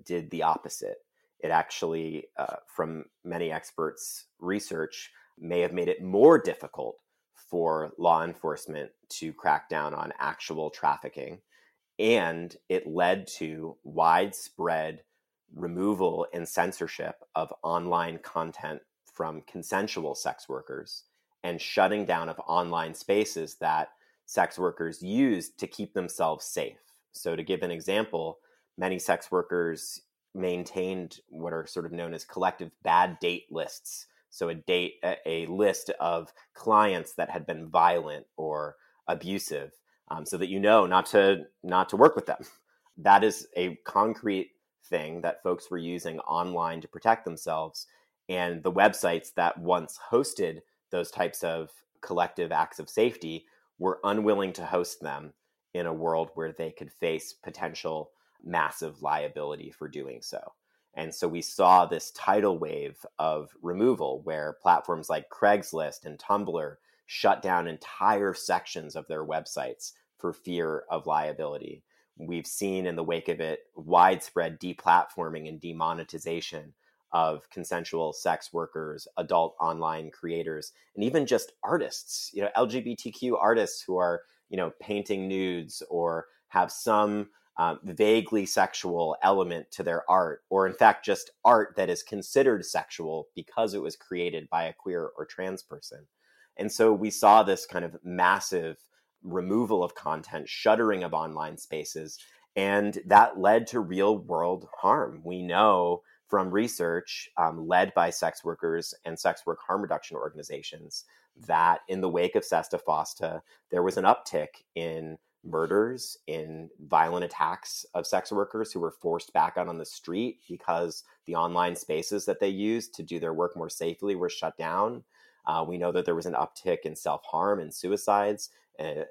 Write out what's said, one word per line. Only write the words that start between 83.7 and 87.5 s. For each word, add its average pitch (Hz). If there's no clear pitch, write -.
who 92
are, 87
you 101
know, 85
painting 101
nudes 92
or 85
have 90
some, 104